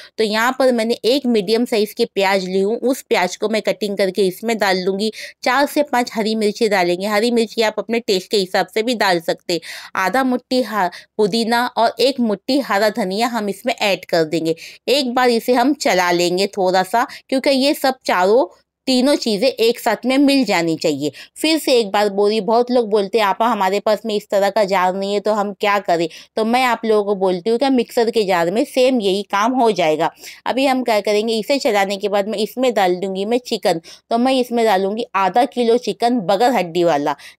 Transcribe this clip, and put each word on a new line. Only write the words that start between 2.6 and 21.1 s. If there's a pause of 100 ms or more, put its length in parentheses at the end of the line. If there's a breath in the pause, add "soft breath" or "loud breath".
उस
प्याज
को
मैं
कटिंग
करके
इसमें
डाल
दूँगी। (320 loud breath)
चार
से
पाँच
हरी
मिर्ची
डालेंगे,
हरी
मिर्ची
आप
अपने
टेस्ट
के
हिसाब
से
भी
डाल
सकते। (340 loud breath)
आधा
मुट्ठी
हा-, (260 loud breath)
पुदीना
और
एक
मुट्ठी
हरा
धनिया
हम
इसमें
ऐड
कर
देंगे। (320 loud breath)
एक
बार
इसे
हम
चला
लेंगे
थोड़ा
सा, (220 loud breath)
क्योंकि
ये
सब (100)
चारों, (320 soft breath)
तीनों
चीज़ें
एक
साथ
में
मिल
जानी
चाहिए। (260 loud breath)